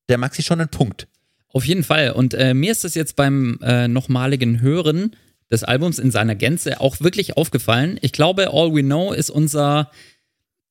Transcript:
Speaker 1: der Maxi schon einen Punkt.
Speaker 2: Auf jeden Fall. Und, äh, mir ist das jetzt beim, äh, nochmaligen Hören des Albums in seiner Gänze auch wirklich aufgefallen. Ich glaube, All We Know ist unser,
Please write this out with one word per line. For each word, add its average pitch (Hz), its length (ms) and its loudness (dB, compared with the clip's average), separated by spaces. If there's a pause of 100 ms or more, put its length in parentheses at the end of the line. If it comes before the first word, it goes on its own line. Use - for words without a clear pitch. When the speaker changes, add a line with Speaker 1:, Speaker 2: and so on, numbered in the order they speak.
Speaker 1:
der 123 80 2
Maxi 135 260 -4
schon 170 160 0
einen 165 100 -2
Punkt. - 380 -4 (460)
Speaker 2:
Auf 131 100 0
jeden 170 200 0
Fall. 151 280 2
Und, 127 220 2
äh, 131 200 2
mir 165 200 2
ist - 100 -4
das 175 120 -6
jetzt 160 200 -4
beim, 139 460 0
äh, 120 260 2
nochmaligen 127 720 0
Hören 156 560 0 (340)
des 113 140 0
Albums 139 340 0
in 123 140 2
seiner 110 240 0
Gänze 127 460 -2
auch - 180 0
wirklich 180 380 0
aufgefallen. 143 640 0
Ich 131 100 0
glaube, 185 400 0
All 160 220 2
We 147 100 4
Know 156 300 0
ist - 160 -4
unser, 147 640 0 (800)